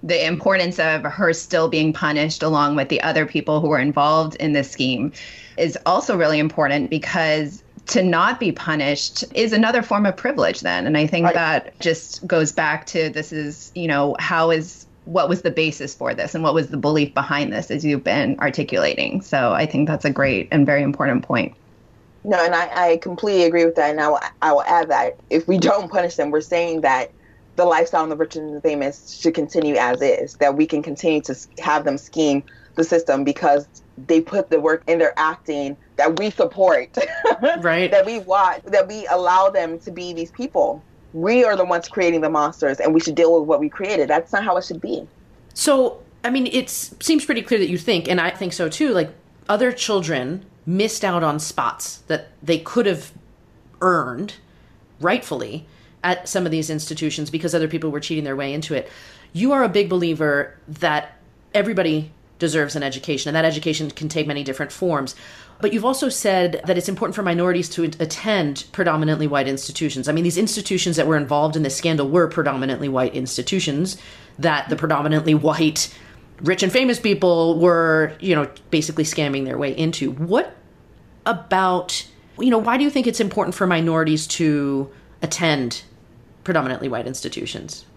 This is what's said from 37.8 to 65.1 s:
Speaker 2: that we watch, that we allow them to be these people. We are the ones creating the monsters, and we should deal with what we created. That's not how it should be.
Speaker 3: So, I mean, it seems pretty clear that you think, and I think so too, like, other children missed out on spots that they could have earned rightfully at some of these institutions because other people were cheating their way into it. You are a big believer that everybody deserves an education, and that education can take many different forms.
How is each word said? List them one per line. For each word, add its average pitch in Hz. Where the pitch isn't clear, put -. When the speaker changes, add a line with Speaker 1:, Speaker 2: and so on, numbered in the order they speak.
Speaker 2:
that 196
we 226
watch, 185
that 196
we 214
allow 180
them 165
to -
be 180
these 165
people. -
We 214
are 208
the 185
ones 175
creating 170
the 156
monsters, 147
and 160
we 165
should 160
deal 165
with 151
what 147
we 151
created. 190
That's 156
not 208
how 185
it 185
should 165
be. -
Speaker 3:
So, 262
I 240
mean, 254
it 254
seems -
pretty 311
clear 226
that 185
you 175
think, 170
and 180
I 170
think 180
so 170
too, 277
like, 170
other 240
children 165
missed 208
out 175
on 151
spots -
that -
they 156
could 202
have 175
earned 165
rightfully 156
at 180
some 180
of 156
these 160
institutions 151
because 160
other 156
people 156
were 147
cheating 151
their 135
way 139
into 156
it. -
You 233
are 269
a 220
big 196
believer 160
that 151
everybody 175
deserves 151
an 143
education, 135
and 151
that 160
education 156
can 156
take 156
many 143
different 135
forms. 147